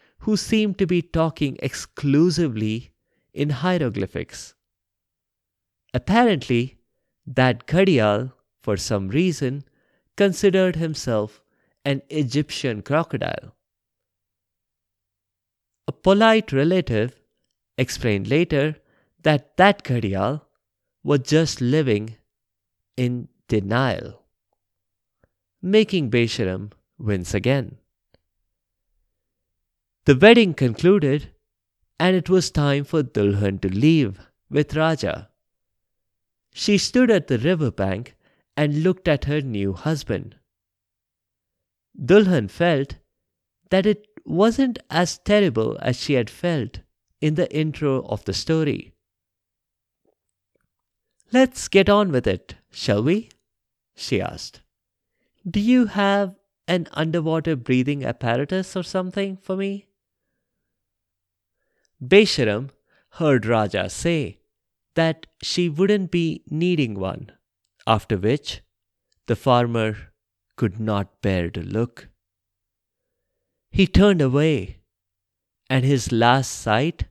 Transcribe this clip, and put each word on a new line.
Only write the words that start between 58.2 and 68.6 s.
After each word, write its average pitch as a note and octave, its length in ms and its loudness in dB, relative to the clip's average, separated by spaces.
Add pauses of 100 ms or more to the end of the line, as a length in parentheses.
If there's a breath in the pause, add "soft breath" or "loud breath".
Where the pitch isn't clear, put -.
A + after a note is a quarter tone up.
or F#3 80 -6
something F#3+ 540 -6
for F#3+ 180 -8
me?" G3 320 -8 (2250)
Besharam C3 680 2 (500)
heard C3+ 240 4
Raja G#2 440 0
say E3 500 -4 (560)
that E3 320 -2 (140)
she F3 280 -2
wouldn't F#3+ 420 0
be E3 360 -2
needing D3+ 480 -2
one, F#2+ 360 -8 (560)
after A2 300 0
which A2 440 -4 (640)